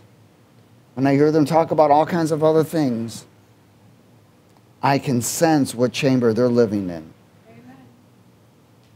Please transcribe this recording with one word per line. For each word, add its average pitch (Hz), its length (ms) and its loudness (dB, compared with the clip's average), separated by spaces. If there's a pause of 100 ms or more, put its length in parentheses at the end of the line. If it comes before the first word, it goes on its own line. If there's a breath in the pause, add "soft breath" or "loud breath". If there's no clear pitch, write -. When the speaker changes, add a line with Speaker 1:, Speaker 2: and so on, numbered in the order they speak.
(920)
Speaker 1:
when 131 120 -2
I 139 100 2
hear 147 140 4
them 156 140 2
talk 160 280 0
about 151 200 4
all 151 140 4
kinds 165 260 -2
of 151 100 -2
other 156 220 2
things, 123 640 -4 (1600)
I 139 160 0
can 127 240 -2
sense 147 540 0
what 120 160 0
chamber 127 400 0
they're 123 160 0
living 107 420 0
in. 82 220 -14 (380)
Speaker 2:
Amen. - 260 -20 (1200)